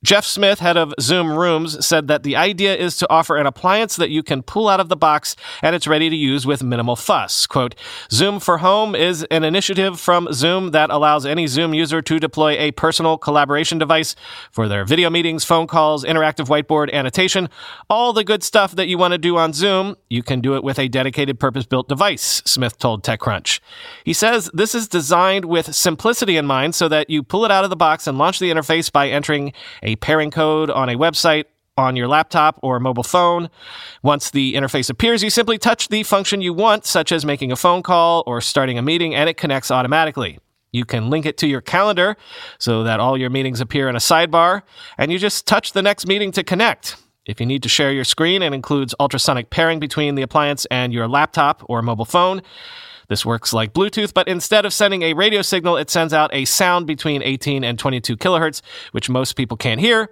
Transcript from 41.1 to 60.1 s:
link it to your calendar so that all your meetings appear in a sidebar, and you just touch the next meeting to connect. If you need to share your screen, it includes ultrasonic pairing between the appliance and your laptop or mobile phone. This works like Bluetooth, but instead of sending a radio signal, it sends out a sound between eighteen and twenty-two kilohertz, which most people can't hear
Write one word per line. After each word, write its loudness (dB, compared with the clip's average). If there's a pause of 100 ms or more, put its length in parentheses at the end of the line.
link -2
it -4
to 0
your 0
calendar 0 (420)
so 0
that 0
all 0
your -4
meetings -4
appear -2
in -2
a -2
sidebar, 2 (340)
and 0
you -2
just -4
touch 0
the 0
next 0
meeting -2
to -2
connect. -2 (300)
If -8
you -4
need -2
to -6
share 2
your -2
screen, 0
it -2
includes -2
ultrasonic 0
pairing 2
between -4
the -2
appliance -2
and -2
your -2
laptop 0
or -2
mobile -2
phone. 2 (680)
This -2
works -2
like 0
Bluetooth, 0
but 2
instead 2
of -2
sending 0
a 0
radio 2
signal, 0
it -4
sends 0
out 2
a -2
sound 2
between -4
eighteen -2
and -4
twenty-two -4
kilohertz, 0 (300)
which -4
most -2
people -4
can't -2
hear 2